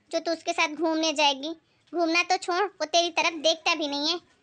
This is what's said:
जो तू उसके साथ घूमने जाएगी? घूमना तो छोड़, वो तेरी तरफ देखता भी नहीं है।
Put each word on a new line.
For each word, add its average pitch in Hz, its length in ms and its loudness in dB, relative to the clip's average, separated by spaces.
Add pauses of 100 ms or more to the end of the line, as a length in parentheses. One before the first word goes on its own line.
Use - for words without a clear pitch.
(100)
जो 330 80 -2
तू 330 140 -2
उसके 330 200 -4
साथ 330 240 0
घूमने 320 360 0
जाएगी? 285 420 0 (380)
घूमना 330 320 2
तो 359 120 0
छोड़, 370 260 -2
वो 359 240 -4
तेरी 339 260 2
तरफ 330 260 0
देखता 330 360 0
भी 302 140 -2
नहीं 285 200 -2
है। 349 100 -2 (240)